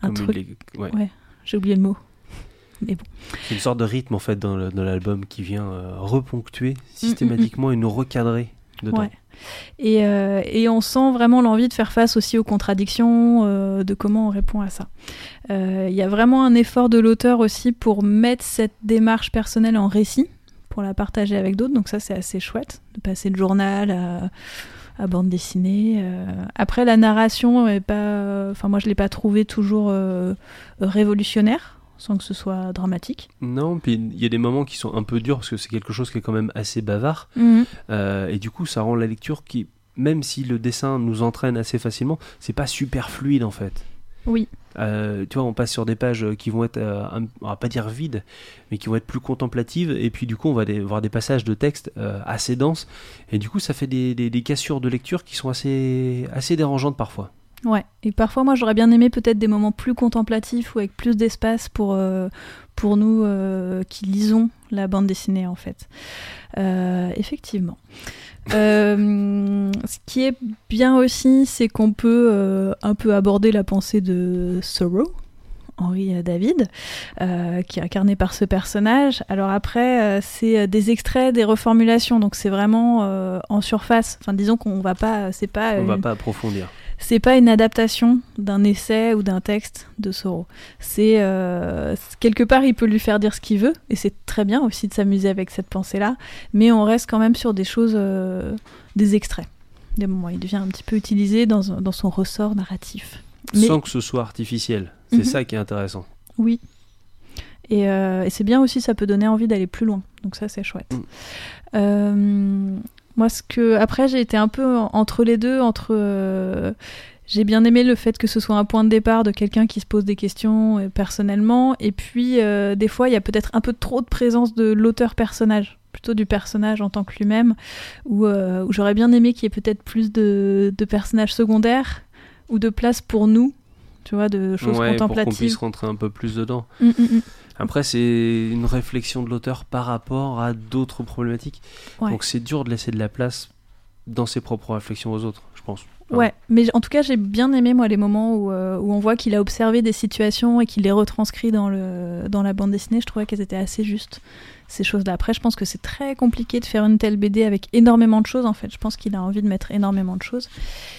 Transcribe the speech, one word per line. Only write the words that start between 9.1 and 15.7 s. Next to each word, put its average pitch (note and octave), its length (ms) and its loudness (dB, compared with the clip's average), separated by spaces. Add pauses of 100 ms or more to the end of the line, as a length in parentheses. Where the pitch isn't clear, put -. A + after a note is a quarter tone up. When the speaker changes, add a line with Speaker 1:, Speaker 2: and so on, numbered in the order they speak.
Speaker 1:
Et, A3 260 4
euh, G3 400 0
et A3+ 240 0
on A3+ 140 2
sent C4 300 2
vraiment A#3+ 280 6
l'envie A#3 280 4
de - 60 -4
faire A3 160 -2
face A3+ 280 2
aussi - 200 0
aux A3 60 2
contradictions, A#3 1000 2
euh, G3 380 0
de G3 120 -2
comment G#3+ 340 0
on - 20 0
répond G3+ 300 0
à G3 80 -4
ça. - 200 -10 (640)
Euh, F#3+ 400 -2